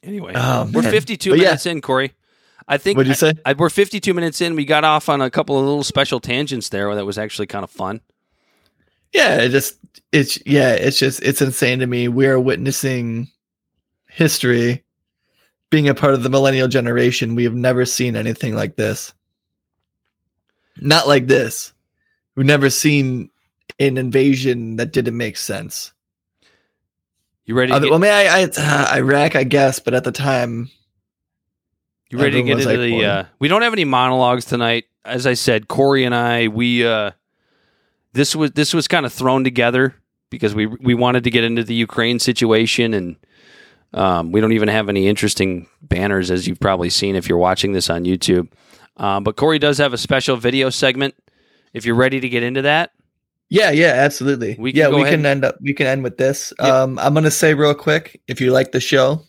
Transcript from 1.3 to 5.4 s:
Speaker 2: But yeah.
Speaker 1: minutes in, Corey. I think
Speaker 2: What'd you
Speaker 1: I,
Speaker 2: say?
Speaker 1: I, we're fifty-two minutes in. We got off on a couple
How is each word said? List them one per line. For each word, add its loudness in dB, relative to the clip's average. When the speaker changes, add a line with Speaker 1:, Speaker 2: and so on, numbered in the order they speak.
Speaker 2:
But 6
yeah. 6
Speaker 1:
minutes 0
in, -6
Corey. -2
I 0
think 0
Speaker 2:
What'd 4
you 2
Speaker 1:
I, 4
Speaker 2:
say? -4
Speaker 1:
I, 2
we're 2
fifty-two -2
minutes -4
in. -2
We -2
got 2
off 2
on 2
a -2
couple -2